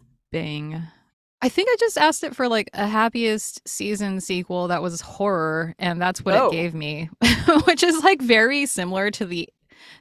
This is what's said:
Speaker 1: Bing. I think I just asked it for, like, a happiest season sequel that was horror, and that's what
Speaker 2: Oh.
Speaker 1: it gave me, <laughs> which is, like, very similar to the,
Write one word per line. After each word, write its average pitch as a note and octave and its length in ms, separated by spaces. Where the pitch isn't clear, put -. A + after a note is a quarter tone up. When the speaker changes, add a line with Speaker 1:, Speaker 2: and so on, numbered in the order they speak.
Speaker 1:
Bing. D#3 520
I B3+ 80
think G4+ 200
I A#4 80
just A4+ 200
asked D#4 260
it C#4 100
for, B3+ 140
like, A3 240
a G#3 140
happiest A3 800
season G3+ 520
sequel F3+ 480
that F3 140
was E3+ 200
horror, E3 760
and F3 220
that's F3+ 240
what F#3+ 100
Speaker 2:
Oh. A#3+ 140
Speaker 1:
it D3 40
gave E3 220
me, D3+ 360
<laughs> A#3+ 460
which F4 160
is, D#4+ 200
like, E4+ 200
very B3 420
similar F#3+ 460
to G3+ 160
the, F3 220